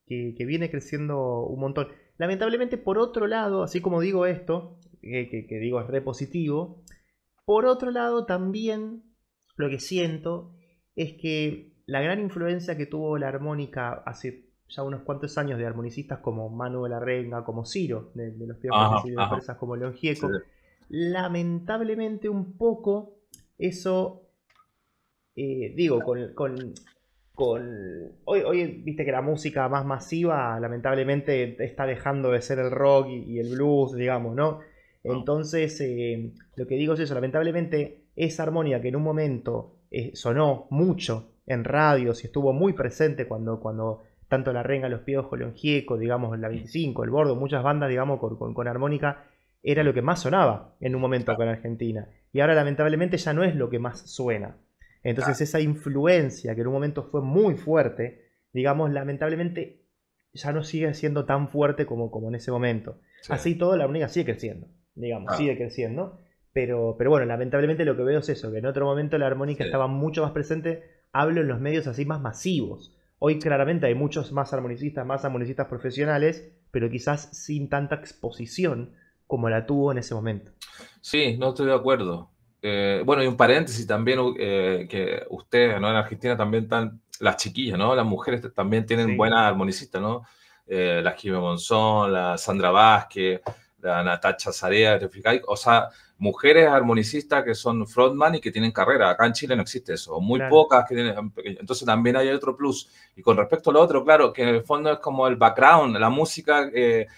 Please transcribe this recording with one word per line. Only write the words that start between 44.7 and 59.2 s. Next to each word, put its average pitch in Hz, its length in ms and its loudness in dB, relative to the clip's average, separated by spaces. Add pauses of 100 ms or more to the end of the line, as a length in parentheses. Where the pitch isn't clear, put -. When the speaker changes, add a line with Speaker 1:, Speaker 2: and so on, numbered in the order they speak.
Speaker 1:
Los 113 120 -6
Piojos, 135 360 -4
León 120 180 -8
Gieco, 139 420 0
digamos, 117 420 -2
La 113 80 -6
veinticinco, 120 560 -6
El 113 60 -4
Bordo, 139 260 2
muchas 135 280 -4
bandas, 147 260 0
digamos, 131 300 0
con, 117 180 -6
con, 117 160 -8
con 120 140 -4
armónica, 139 580 -4 (380)
era 147 200 2
lo 143 100 4
que 123 80 0
más 165 200 0
sonaba 131 580 2
en 127 160 -4
un 131 60 -4
momento 127 240 0
Speaker 2:
Claro. 117 180 0
Speaker 1:
acá 117 80 0
en 113 60 -4
Argentina. 113 500 -6 (260)
Y 131 60 0
ahora, 156 160 4
lamentablemente, 156 640 2
ya 156 160 -2
no 160 100 2
es 175 120 2
lo 127 140 -2
que 117 100 -2
más 120 320 -10
suena. 113 460 -4 (460)
Entonces, 127 340 0
Speaker 2:
Claro. 156 60 0
Speaker 1:
esa 151 160 -2
influencia 147 960 0
que 113 60 -2
en 117 60 -2
un 131 60 -4
momento 143 300 -4
fue - 180 -4
muy 160 340 2
fuerte, 127 760 -2 (240)
digamos, 143 380 0
lamentablemente 156 920 -4 (480)